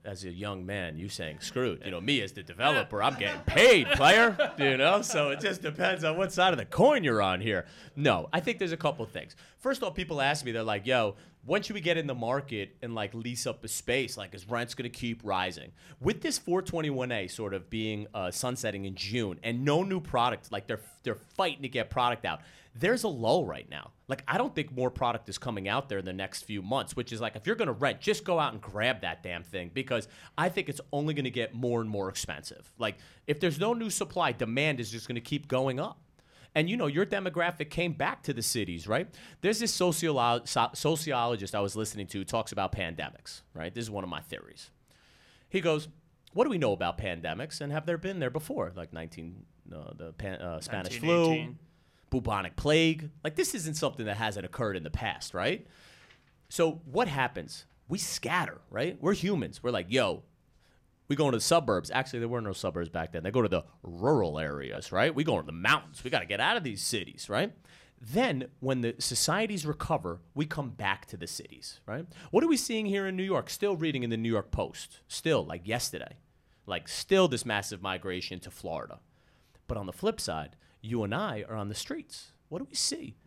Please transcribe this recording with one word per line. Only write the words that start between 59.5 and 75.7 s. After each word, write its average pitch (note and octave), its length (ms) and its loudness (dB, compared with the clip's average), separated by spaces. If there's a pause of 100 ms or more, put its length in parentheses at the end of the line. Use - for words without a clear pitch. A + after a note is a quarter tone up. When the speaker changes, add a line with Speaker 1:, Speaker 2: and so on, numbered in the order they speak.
Speaker 1:
We're B2 100 0
like, F2+ 180 -2
"Yo, G#2 340 2 (840)
we C#3+ 80 0
go D3+ 100 4
into B2 120 4
the G#2 40 0
suburbs." A#2 500 4
Actually, B2+ 280 -2
there A#2 100 -2
were A#2+ 120 -2
no G2+ 120 -4
suburbs E2+ 360 -4
back E2 220 -4
then. E2 120 -6
They G2 80 -2
go B2 100 4
to G#2 80 4
the F2 160 2 (180)
rural F2 560 2
areas, C#2+ 520 -6
right? A2+ 220 4
We C#3 100 2
go D3+ 120 4
into D#2+ 120 -2
the D#2+ 40 -8
mountains. G#2 520 0
We B2 60 -8
gotta G#2+ 160 0
get G2+ 140 -2
out F#3+ 180 2
of F#3+ 60 -2
these G#2+ 180 -6
cities, - 480 -4
right? C#3 240 0 (480)
Then, C3 480 0 (100)
when C3 220 0
the A#2 180 0
societies F#3 640 0
recover, C3+ 560 -2 (120)
we D3 120 0
come C#3+ 260 -4
back G2 360 0
to G#2 100 -12
the E2+ 100 -8
cities, - 580 -14
right? C3+ 200 -6 (240)
What G#3 140 6
are E4 40 6
we D4+ 100 6
seeing A3 280 0
here G3 220 0
in F#3+ 80 -4
New F#3 80 0
York? F#3 260 0
Still G3+ 260 0
reading D3+ 280 0
in A#2 60 0
the A2+ 80 0
New A2+ 120 0
York G#2+ 220 0
Post. - 560 -6
Still, C#3 380 2
like, E2+ 220 -8
yesterday. G#2+ 500 -4 (500)